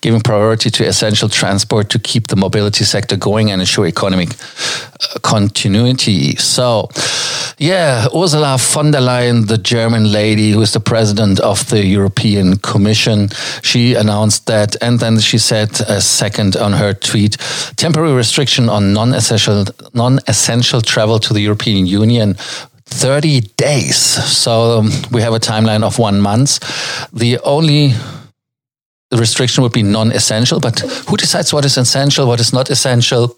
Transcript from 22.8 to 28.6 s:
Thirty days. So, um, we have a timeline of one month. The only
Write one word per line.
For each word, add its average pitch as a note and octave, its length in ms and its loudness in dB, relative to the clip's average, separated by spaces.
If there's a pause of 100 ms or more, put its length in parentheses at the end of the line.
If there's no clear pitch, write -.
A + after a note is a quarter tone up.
Thirty C#3 540 0 (160)
days. B2 400 0
So, A#2 840 0
um, G#2+ 120 2 (200)
we A#2 100 0
have A2+ 120 0
a A2+ 60 0
timeline A2 440 0
of G2 140 -2
one G2+ 240 2
month. A2 380 0 (540)
The A#2+ 260 0
only D3 540 2 (1160)